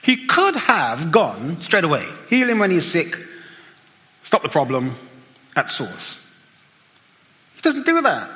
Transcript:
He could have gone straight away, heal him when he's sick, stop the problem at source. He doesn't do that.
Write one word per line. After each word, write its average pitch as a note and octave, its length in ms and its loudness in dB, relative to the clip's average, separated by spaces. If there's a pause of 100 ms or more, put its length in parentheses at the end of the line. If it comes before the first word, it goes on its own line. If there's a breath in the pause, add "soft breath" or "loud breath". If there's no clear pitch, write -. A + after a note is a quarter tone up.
He B3+ 260 2
could F4+ 300 2
have D#3 560 0
gone D3 480 2
straight G3 240 2
away, D3 220 0 (240)
heal B3 180 2
him A3+ 120 2
when G3 100 2
he's E3+ 160 2
sick, - 320 -2 (1040 loud breath)
stop - 180 0
the B2+ 60 -6
problem C3 480 -2 (580)
at C#3 140 0
source. - 480 -8 (1400)
He - 40 -20
doesn't C#4 240 0
do E4 160 2
that. D#3+ 360 0